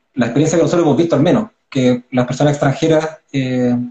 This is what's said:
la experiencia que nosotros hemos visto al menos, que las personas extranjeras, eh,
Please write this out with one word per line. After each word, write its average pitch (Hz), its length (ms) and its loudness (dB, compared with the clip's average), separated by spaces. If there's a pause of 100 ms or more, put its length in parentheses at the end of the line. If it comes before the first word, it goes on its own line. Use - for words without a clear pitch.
(140)
la 120 120 -2
experiencia 151 300 0
que 165 60 4
nosotros 165 240 0
hemos 131 100 2
visto 170 200 0
al 127 60 2
menos, 135 280 0 (180)
que 123 440 0
las 123 160 0
personas 147 240 0
extranjeras, 156 680 0 (140)
eh, 127 440 -2 (140)